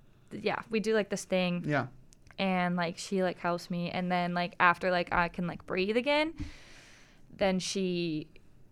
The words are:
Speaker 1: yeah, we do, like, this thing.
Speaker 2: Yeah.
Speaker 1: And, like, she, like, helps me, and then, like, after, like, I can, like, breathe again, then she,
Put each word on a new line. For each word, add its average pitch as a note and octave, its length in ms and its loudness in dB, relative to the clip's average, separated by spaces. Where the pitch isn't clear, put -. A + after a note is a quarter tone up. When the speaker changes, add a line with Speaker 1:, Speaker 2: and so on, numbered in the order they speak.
Speaker 1:
yeah, G#3 360 -2
we A3 120 0
do, G#3+ 140 0
like, G#3 140 2
this - 160 -4
thing. F3+ 420 0
Speaker 2:
Yeah. C#3+ 200 2
Speaker 1:
And, F3+ 380 2
like, F3 220 -2
she, F#3+ 240 0
like, F3+ 160 0
helps F3 320 -2
me, F3 200 -2
and F3+ 220 -2
then, F3 220 0
like, F3 260 -2
after, F3+ 300 6
like, F3 220 2
I F3 160 4
can, F3+ 180 -4
like, E3+ 200 -8
breathe F#3+ 300 0
again, D4 380 2
then F#3+ 220 2
she, F3 720 -2